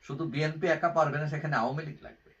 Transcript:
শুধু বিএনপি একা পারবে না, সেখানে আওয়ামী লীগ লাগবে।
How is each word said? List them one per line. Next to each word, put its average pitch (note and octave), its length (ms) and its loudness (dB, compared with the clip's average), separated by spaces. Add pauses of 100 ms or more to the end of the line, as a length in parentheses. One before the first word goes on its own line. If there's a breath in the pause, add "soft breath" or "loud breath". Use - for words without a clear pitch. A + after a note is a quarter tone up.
শুধু D3 280 -6
বিএনপি D#3 360 0
একা E3 280 2
পারবে C#3+ 220 4
না, D3+ 100 -2
সেখানে D3 280 -2
আওয়ামী B2+ 260 0
লীগ D3+ 200 -10
লাগবে। - 380 -20